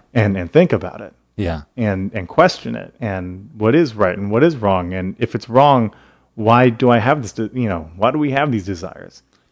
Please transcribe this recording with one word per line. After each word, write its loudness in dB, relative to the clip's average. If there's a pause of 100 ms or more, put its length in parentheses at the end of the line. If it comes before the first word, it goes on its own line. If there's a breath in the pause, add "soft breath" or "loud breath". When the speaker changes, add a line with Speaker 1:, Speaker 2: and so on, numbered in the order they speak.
(140)
Speaker 1:
and, 2
and -8
think 4
about -4
it. -18 (220)
Speaker 2:
Yeah. -4 (140)
Speaker 1:
And, -2
and -8
question 0
it. -14
And -8
what 2
is 2
right 0
and -6
what 2
is 4
wrong? 0
And -6
if -4
it's -10
wrong, 4 (420 soft breath)
why 4
do 2
I 6
have 2
this, -10
de-, -6
you -2
know, -6
why 0
do -4
we -2
have 0
these -2
desires? -12 (280)